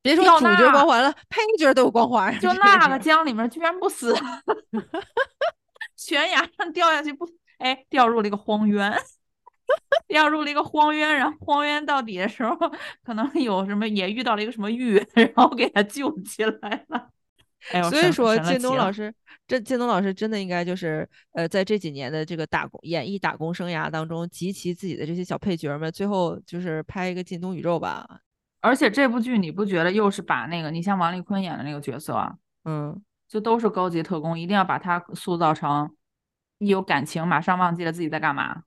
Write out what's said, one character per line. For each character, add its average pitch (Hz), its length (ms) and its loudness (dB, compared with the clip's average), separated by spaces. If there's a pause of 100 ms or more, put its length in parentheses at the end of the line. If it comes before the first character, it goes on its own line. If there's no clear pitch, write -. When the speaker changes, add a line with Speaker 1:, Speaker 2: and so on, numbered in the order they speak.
Speaker 1:
别 269 120 4
说 370 120 6
主 330 200 8
角 349 260 8
光 285 140 8
环 247 160 6
了， 277 80 4
Speaker 2:
吊 311 40 -2
打。 - 160 -16
Speaker 1:
配 - 120 -2 (160)
角 294 160 4
都 262 100 6
有 254 80 4
光 233 180 2
环， 220 320 0
Speaker 2:
就 359 120 2
那 370 360 6
个 269 100 0
江 320 260 4
里 277 80 -2
面 233 160 -2
居 320 120 -8
然 330 180 0
不 - 80 0
死。 - 240 -2
Speaker 1:
<laughs> - 340 -2
这 427 80 -2
里 427 60 -4 (120)
面。 214 200 -4
<laughs> - 1040 -6
Speaker 2:
悬 320 360 -2
崖 330 140 2 (120)
上 349 160 -6
掉 339 180 4
下 294 100 2
去 294 120 -8
不， 339 120 -10 (340)
哎， 262 300 -4
掉 254 180 4
入 233 140 2
了 208 60 -2
一 - 20 -2
个 208 60 -4
荒 214 320 0
渊。 202 260 2 (760)
<laughs> 605 400 0
掉 302 200 4
入 302 160 0
了 285 80 -4
一 - 20 -6
个 294 80 0
荒 302 320 2
渊， 302 220 0
然 285 160 0
后 302 80 -18
荒 294 260 -2
渊 294 200 -2
到 285 160 0
底 214 160 -8
的 190 100 -2
时 - 160 -6
候， 254 140 -2 (480)
可 233 80 -10
能 233 220 -4
有 202 300 0
什 202 80 -4
么， 214 140 -2
也 196 240 -2
遇 240 100 -6
到 233 140 0
了 208 80 -4
一 - 20 -2
个 233 60 -6
什 220 80 -12
么 202 100 -4
玉， 233 280 2 (100)
<laughs> - 80 -10
然 226 200 6
后 247 140 8
给 269 200 0
他 208 140 2
救 262 400 -4
起 - 200 -6
来 220 460 -6
了。 302 200 -8 (600)
哎 180 80 0
呦， 170 100 0
Speaker 1:
所 294 100 0
以 349 120 6
说 226 240 2
Speaker 2:
神， 160 80 0
神 175 100 0
了 - 0 -
奇 - 0 -
了。 254 60 0
Speaker 1:
靳 - 20 -4
东 254 160 0
老 196 140 0
师， 214 200 -8 (360)
这 254 120 -2
靳 240 200 -4
东 247 80 -2
老 202 120 2
师 196 140 0
真 220 160 -4
的 214 100 -4
应 190 80 -6
该 175 160 -2
就 180 120 -4
是， 160 340 -6 (220)
呃， 165 160 -4
在 190 180 0
这 214 140 0
几 165 100 -8
年 139 220 -10
的 156 120 -4
这 165 140 -8
个 156 80 -4
打 147 220 -2
工、 - 160 -18
演 160 260 -6
艺 196 80 -6
打 160 180 -4
工 160 160 -6
生 175 160 -8
涯 156 220 -4
当 160 180 -6
中， 170 220 -8
集 190 240 -8
齐 180 180 -8
自 175 140 -10
己 165 100 -6
的 - 80 -8
这 165 120 -6
些 180 80 -6
小 156 120 -8
配 175 220 -4
角 147 140 -6
儿 143 80 -6
们， 160 120 -6
最 196 140 -6
后 180 400 -2
就 175 160 -10
是 160 220 -6
拍 185 260 -8
一 175 60 -6
个 185 80 -6
靳 180 180 -10
东 185 140 -6
宇 - 80 -10
宙 170 160 0
吧。 - 280 -8 (540)
Speaker 2:
而 240 140 4
且 262 120 2
这 269 220 4
部 240 100 -2
剧 240 200 -2
你 160 120 -2
不 190 140 -4
觉 180 180 0
得 180 80 2
又 202 200 2
是 196 100 -8
把 131 240 -2
那 165 160 -6
个， 151 80 -6
你 165 100 -4
像 196 160 0
王 170 160 0
丽 180 80 -6
坤 196 220 -4
演 170 160 -6
的 - 60 -10
那 147 100 -8
个 147 80 -8
角 151 160 -8
色 151 160 -8
啊， - 220 -4 (300)
Speaker 1:
嗯。 151 360 -8 (260)
Speaker 2:
就 214 140 -4
都 226 180 2
是 226 80 0
高 185 220 0
级 165 140 -2
特 160 180 -4
工， 165 160 -4
一 165 80 -8
定 202 100 -2
要 190 80 4
把 139 140 0
他 175 260 -4 (120)
塑 180 200 -4
造 165 160 2
成 147 380 -2 (720)
一 208 80 -2
有 196 120 4
感 160 240 0
情， 165 240 -6
马 160 140 2
上 180 160 0
忘 175 180 0
记 175 80 -6
了 165 80 -2
自 170 80 -8
己 165 80 -4
在 156 120 -4
干 151 160 0
嘛。 - 320 -6